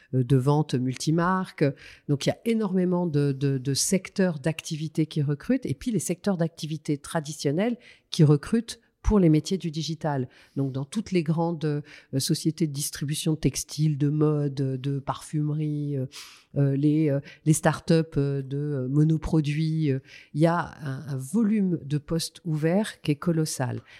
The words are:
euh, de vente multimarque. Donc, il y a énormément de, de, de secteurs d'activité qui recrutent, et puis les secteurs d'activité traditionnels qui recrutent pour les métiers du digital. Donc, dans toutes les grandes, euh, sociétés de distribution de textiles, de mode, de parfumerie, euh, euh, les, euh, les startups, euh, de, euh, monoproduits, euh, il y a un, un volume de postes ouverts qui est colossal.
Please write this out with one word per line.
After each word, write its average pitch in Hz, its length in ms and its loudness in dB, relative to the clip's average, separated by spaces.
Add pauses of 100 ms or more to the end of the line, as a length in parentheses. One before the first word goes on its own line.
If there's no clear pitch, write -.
(140)
euh, 127 100 2
de 131 140 4
vente 143 380 2
multimarque. 165 920 0 (420)
Donc, 143 180 -2
il - 40 2
y - 20 4
a - 140 -8
énormément 185 640 2
de, 143 240 2
de, 135 260 0
de 131 160 -2
secteurs 185 680 0
d'activité 156 680 -4
qui 156 160 -2
recrutent, 151 420 -2
et 143 80 -4
puis - 180 -6
les 202 80 0
secteurs 185 380 -2
d'activité 156 600 -4
traditionnels 160 800 -2 (340)
qui 170 120 4
recrutent 151 560 2 (240)
pour 214 160 4
les 175 100 8
métiers 151 280 2
du 170 140 -6
digital. 147 560 -4 (300)
Donc, 135 160 -2
dans 135 100 -4
toutes - 280 -8
les 175 120 0
grandes, 165 400 -2
euh, 147 180 -2 (360)
sociétés 160 500 0
de 147 60 -8
distribution 147 600 -4
de 151 40 0
textiles, 151 600 -2
de 143 120 2
mode, 151 460 2
de 135 440 -4
parfumerie, 147 960 -4
euh, 131 120 -4 (500)
euh, 139 180 4
les, 151 340 4
euh, 139 120 2 (240)
les 156 80 6
startups, 160 400 0 (240)
euh, 139 240 0
de, 135 160 -8
euh, 143 320 -4
monoproduits, 156 1000 2
euh, 131 80 0 (340)
il 147 80 0
y 165 40 8
a 165 360 0
un, 139 260 -8
un 139 100 -4
volume 196 680 0
de 143 120 -2
postes - 460 -6
ouverts 160 580 0
qui 151 100 0
est 143 40 0
colossal. 147 680 -2 (180)